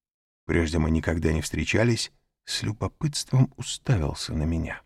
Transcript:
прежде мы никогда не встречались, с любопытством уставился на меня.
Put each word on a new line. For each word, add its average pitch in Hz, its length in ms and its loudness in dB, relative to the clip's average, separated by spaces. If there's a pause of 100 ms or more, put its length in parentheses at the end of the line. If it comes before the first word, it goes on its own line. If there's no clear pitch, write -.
(480)
прежде 82 320 2
мы 78 120 2
никогда 80 420 2
не 78 100 0
встречались, 107 680 0 (340)
с - 200 -6
любопытством 131 920 0
уставился - 800 -2
на 76 80 0
меня. 80 440 -2